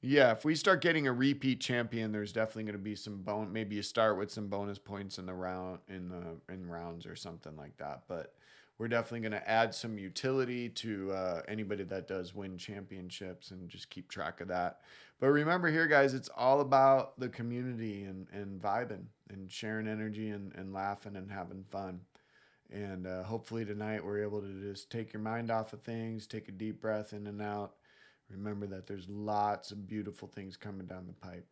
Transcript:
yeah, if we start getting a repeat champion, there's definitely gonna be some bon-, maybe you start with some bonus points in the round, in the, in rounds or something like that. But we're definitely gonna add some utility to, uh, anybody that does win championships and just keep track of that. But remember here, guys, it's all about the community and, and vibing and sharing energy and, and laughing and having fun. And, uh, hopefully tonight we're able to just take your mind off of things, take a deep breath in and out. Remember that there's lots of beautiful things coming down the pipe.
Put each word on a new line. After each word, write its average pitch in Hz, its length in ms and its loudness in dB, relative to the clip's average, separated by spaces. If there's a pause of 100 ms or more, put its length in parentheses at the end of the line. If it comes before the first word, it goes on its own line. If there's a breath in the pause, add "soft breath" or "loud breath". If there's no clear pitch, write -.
yeah, 131 300 10
if 110 140 0
we 156 80 4
start 170 280 6
getting 160 260 4
a 131 40 4
repeat 131 480 4
champion, 117 520 0
there's 104 200 -2
definitely 110 340 0
gonna 104 120 -4
be 101 180 -6
some 101 280 -10
bon-, 104 280 -2
maybe 107 240 -2
you 104 60 -2
start 110 380 4
with 101 100 -2
some 104 180 -6
bonus 101 300 -4
points 101 400 -8
in 92 80 -8
the 92 80 -6
round, 92 540 -4
in 92 200 -8
the, 87 460 -10
in 92 140 -10
rounds 85 400 -8
or 87 80 -12
something 78 420 -12
like 73 200 -14
that. 73 300 -8
But 82 280 -6 (420 loud breath)
we're 117 100 -4
definitely 117 340 0
gonna 107 260 -2
add 113 260 6
some 110 240 -6
utility 123 720 0
to, 101 420 -2
uh, 92 360 0
anybody 104 380 -2
that 92 220 -4
does 92 280 -4
win 95 240 -8
championships 95 920 -10
and 92 180 -10
just 95 220 -14
keep - 180 -12
track 85 320 -4
of 95 100 -6
that. 90 320 0 (380 loud breath)
But 131 100 6
remember 160 420 6
here, 160 160 6
guys, 139 260 8
it's - 160 -4
all 131 320 6
about 135 580 8
the 127 80 -2
community 120 760 -4
and, 95 280 -8
and 98 300 -8
vibing 101 440 -2 (260)
and 95 200 -10
sharing 110 360 -2
energy 107 420 -2
and, 101 240 -6
and 95 200 -8
laughing 101 420 -4
and 95 160 -8
having 95 320 -8
fun. 95 380 -6 (680 soft breath)
And, 95 360 -6
uh, 92 160 -4
hopefully 113 420 -4
tonight 104 400 -4
we're 104 160 0
able 104 200 -2
to 98 200 -8
just 101 300 -10
take 113 200 -6
your 107 120 -6
mind 113 260 -2
off 110 240 2
of 104 80 -14
things, 113 460 -4
take - 200 -8
a 101 40 -12
deep 107 280 -6
breath 107 340 -2
in 104 120 -8
and 104 160 -6
out. 104 320 -4 (560 soft breath)
Remember 101 380 -4
that 95 180 -8
there's 95 220 -8
lots 104 640 2
of 104 160 -10
beautiful 104 400 -4
things 95 280 -10
coming 98 300 -10
down 90 220 -10
the 87 60 -12
pipe. 90 380 -14